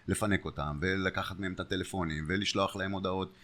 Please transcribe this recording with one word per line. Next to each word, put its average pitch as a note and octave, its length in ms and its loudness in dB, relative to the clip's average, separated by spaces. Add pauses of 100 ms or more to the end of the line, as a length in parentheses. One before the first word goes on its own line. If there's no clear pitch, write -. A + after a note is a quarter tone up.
ולפנק G2 380 4
אותם, D2 360 -4
ולקחת F#2 580 0
מהם F#2 140 -4
את F2 60 -4
הטלפונים, F2 680 -2
ולשלוח G2 480 2
להם F#2+ 160 -2
הודעות F#2+ 420 0 (100)